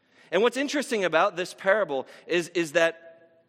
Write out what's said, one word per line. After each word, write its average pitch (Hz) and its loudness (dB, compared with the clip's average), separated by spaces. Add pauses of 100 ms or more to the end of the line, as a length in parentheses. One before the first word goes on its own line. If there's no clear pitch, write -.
(320)
And 175 2
what's 233 2
interesting 254 -2
about 170 2
this 175 -6
parable 185 0 (200)
is, 170 -2
is 170 -4
that - -2 (140)